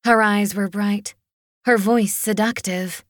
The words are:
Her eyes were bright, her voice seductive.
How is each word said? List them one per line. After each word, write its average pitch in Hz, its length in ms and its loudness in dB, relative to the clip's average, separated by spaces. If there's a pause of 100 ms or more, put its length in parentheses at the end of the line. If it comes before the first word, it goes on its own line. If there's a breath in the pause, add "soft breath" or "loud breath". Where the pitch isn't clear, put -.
Her 226 180 4
eyes 208 340 0
were 196 140 -4
bright, 202 460 -4 (500)
her 240 120 4
voice 214 380 2
seductive. 202 960 -4